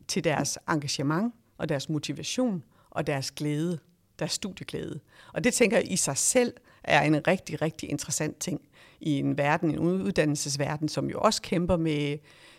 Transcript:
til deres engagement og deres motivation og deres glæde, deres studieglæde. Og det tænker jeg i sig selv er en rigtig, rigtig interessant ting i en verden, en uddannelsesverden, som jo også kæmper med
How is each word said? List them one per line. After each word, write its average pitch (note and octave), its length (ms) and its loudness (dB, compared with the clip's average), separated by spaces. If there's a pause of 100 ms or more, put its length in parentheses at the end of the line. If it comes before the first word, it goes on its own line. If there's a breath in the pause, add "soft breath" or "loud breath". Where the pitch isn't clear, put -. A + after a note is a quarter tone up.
til E3+ 160 -2
deres C#3+ 340 0 (120)
engagement D#3 640 0 (240)
og - 120 -4
deres C#3 200 -2
motivation D#3 760 -2 (260 soft breath)
og D3+ 180 -4
deres C#3 240 -2
glæde, D#3 480 -2 (400)
deres D#3 120 -4
studieglæde. - 680 -8 (340 loud breath)
Og D#3 100 -2
det A#3+ 100 4
tænker A3 240 4
jeg - 140 2
i F#3 40 0
sig C#3+ 220 0
selv - 360 2 (300 soft breath)
er D3+ 180 6
en D3 260 4
rigtig, E3 340 0
rigtig - 280 -4
interessant D3+ 500 -4
ting - 220 -6 (400 loud breath)
i C#3+ 180 2
en C#3 180 0
verden, D3+ 340 2
en D3+ 80 -4
uddannelsesverden, D3+ 1080 0
som C#3 200 -2
jo - 100 -6
også - 220 2
kæmper F3+ 360 2
med D3 400 0 (400 loud breath)